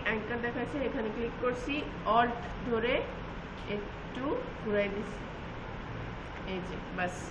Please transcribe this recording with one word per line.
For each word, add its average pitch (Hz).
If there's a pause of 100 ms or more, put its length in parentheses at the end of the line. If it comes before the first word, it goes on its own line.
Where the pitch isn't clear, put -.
অ্যাঙ্কার 220
দেখাচ্ছে, 240 (100)
এখানে 226
ক্লিক 233
করছি, 247 (440)
Alt 240 (300)
ধরে 233 (800)
একটু - (380)
ঘুরাই 208
দিছি, - (1300)
এই 190
যে, 170 (220)
বাস। 180 (160)